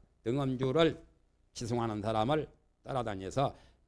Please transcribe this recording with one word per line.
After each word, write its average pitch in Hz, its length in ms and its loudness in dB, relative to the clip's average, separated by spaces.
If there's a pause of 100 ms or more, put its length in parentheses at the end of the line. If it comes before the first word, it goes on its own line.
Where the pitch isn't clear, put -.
(240)
능엄주를 131 800 2 (500)
지송하는 113 480 -2
사람을 113 480 2 (360)
따라다녀서 113 720 -2 (320)